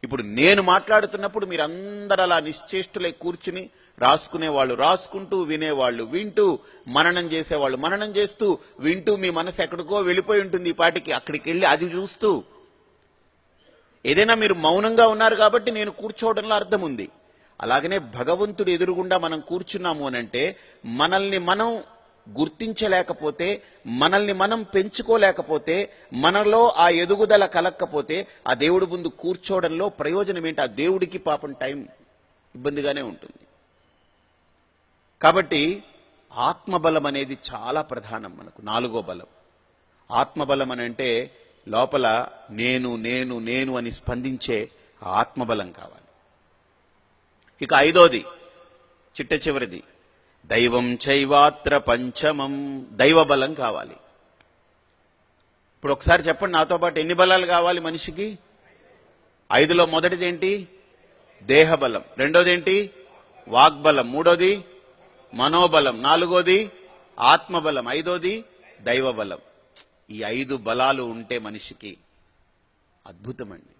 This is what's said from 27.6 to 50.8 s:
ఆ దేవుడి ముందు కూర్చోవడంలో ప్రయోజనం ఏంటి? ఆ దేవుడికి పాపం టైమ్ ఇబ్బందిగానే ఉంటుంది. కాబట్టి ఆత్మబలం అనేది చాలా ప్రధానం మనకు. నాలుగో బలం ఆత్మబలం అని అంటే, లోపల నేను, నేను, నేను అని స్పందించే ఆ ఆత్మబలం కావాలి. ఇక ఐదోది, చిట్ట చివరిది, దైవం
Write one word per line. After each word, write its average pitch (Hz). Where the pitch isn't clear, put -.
ఆ 127
దేవుడి 165
ముందు 175
కూర్చోవడంలో 180
ప్రయోజనం 175
ఏంటి? 156
ఆ 135
దేవుడికి 175
పాపం 147
టైమ్ 135
ఇబ్బందిగానే 143
ఉంటుంది. -
కాబట్టి 165
ఆత్మబలం 165
అనేది 139
చాలా 123
ప్రధానం 110
మనకు. -
నాలుగో 113
బలం 90
ఆత్మబలం 139
అని 123
అంటే, 123
లోపల 120
నేను, 123
నేను, 123
నేను 127
అని 120
స్పందించే 123
ఆ 95
ఆత్మబలం 113
కావాలి. -
ఇక 147
ఐదోది, 165
చిట్ట 143
చివరిది, 123
దైవం 120